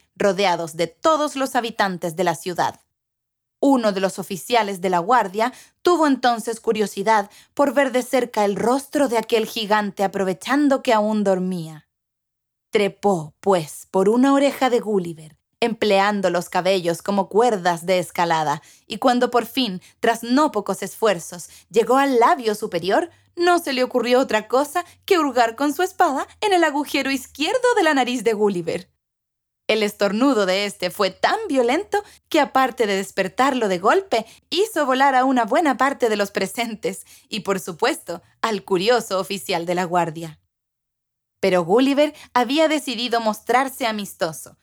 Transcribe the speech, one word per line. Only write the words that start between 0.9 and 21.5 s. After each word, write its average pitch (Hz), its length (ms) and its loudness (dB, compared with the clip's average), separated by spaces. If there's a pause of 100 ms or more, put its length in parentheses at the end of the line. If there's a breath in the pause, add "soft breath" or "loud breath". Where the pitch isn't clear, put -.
los 269 220 -2
habitantes 196 580 -2
de 180 80 -2
la 170 100 2
ciudad. 170 460 -4 (800)
Uno 247 320 4
de 190 80 -4
los 190 200 -2
oficiales 196 600 -2
de 190 100 -2
la 180 100 2
guardia 214 520 0 (300 loud breath)
tuvo 320 260 4
entonces 240 540 -2
curiosidad 208 680 0 (240 soft breath)
por 285 200 2
ver 269 180 2
de 247 120 0
cerca 240 420 0
el 202 100 0
rostro 269 540 0
de 233 80 0
aquel 220 300 0
gigante, 208 580 -2
aprovechando 240 760 0
que 254 120 2
aún 214 320 0
dormía. 180 640 -4 (840)
Trepó, 196 720 -2
pues, 175 500 -2
por 190 160 2
una 247 240 2
oreja 277 380 0
de 240 100 2
Gulliver, 170 560 -6 (240)
empleando 202 720 0
los 175 200 -2
cabellos 175 520 0
como 196 280 -2
cuerdas 180 580 2
de 185 100 2
escalada, 160 640 -2 (240 soft breath)
y 220 140 -10
cuando 247 320 2
por 233 160 2
fin, 214 340 -4 (180 soft breath)
tras 226 220 0
no 269 300 2
pocos 196 320 -4
esfuerzos, 180 680 -4 (220 loud breath)